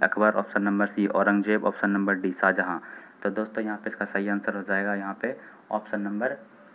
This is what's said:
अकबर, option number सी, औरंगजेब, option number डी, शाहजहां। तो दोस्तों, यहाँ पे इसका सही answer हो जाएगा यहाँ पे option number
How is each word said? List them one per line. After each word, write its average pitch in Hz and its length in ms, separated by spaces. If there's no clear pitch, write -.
अकबर, 107 300
option 104 300
number 101 240
सी, 101 200
औरंगजेब, 101 580
option 104 260
number 101 240
डी, 92 180
शाहजहां। 92 460
तो 101 80
दोस्तों, 110 340
यहाँ 107 120
पे 104 140
इसका - 140
सही 101 240
answer 101 280
हो 98 60
जाएगा 98 320
यहाँ 98 280
पे 123 140
option 107 300
number 104 360